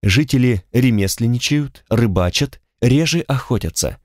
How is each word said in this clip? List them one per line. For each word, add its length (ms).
Жители 680
ремесленничают, 1160
рыбачат, 720
реже 400
охотятся. 840